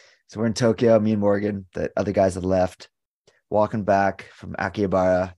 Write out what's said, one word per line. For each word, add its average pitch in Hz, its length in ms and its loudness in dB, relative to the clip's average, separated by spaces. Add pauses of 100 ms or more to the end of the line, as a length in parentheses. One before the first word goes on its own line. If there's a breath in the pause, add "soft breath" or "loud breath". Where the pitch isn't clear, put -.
(280 soft breath)
So 104 120 -10
we're 117 60 0
in 113 80 -2
Tokyo, 113 460 4
me 107 120 0
and 104 80 0
Morgan, 101 520 -2
the - 240 -6
other 101 160 -2
guys 95 220 2
had 90 100 -8
left, 92 460 -2 (580 soft breath)
walking 104 360 0
back 98 380 0 (120)
from 92 220 -16
Akihabara, 92 800 0